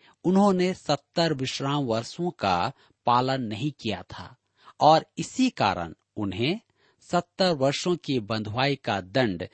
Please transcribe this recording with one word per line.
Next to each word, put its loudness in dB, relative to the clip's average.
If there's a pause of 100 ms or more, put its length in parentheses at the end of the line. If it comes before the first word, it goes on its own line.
(240)
उन्होंने 4
सत्तर -2
विश्राम -2
वर्षों -4
का 0 (320)
पालन 2
नहीं -4
किया -6
था -16 (440)
और 6 (120)
इसी 0
कारण -2 (240)
उन्हें -2 (420)
सत्तर -2
वर्षों 0
की -2
बंधुआई -2
का -4
दंड -2